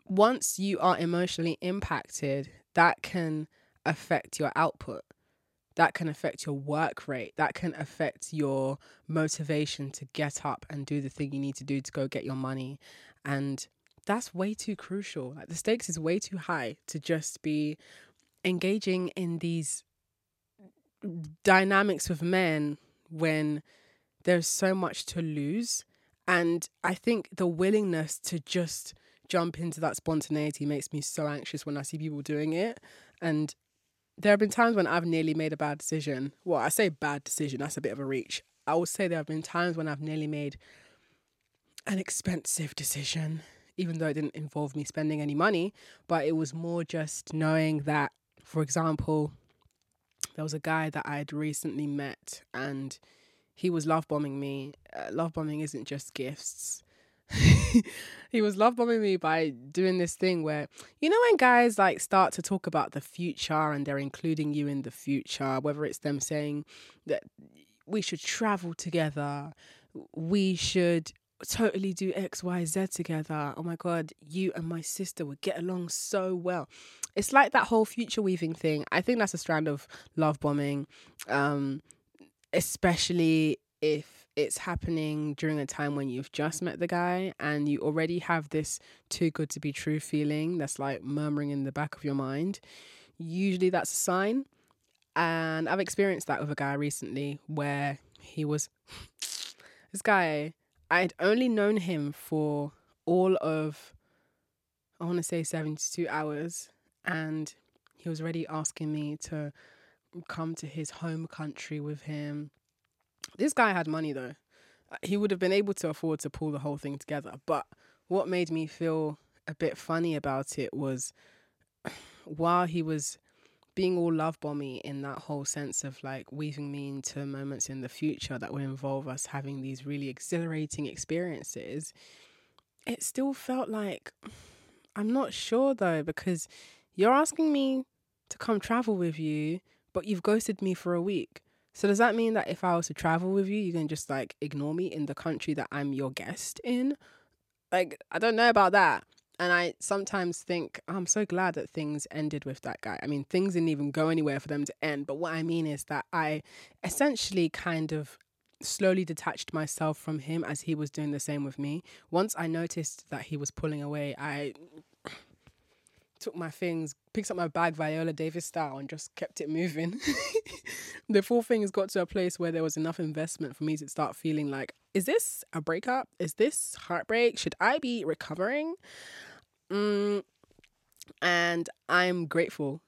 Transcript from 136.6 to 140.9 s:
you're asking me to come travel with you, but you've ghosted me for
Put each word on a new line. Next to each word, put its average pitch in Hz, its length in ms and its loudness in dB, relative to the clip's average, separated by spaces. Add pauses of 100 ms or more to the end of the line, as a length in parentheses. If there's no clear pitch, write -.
you're 208 160 6
asking 302 400 4
me 269 320 2 (460)
to - 80 -14
come 220 200 0
travel 226 380 0
with 170 200 0
you, 156 440 -2 (320)
but 185 160 -4
you've 185 160 -2
ghosted 214 360 2
me 190 140 0
for 175 200 -2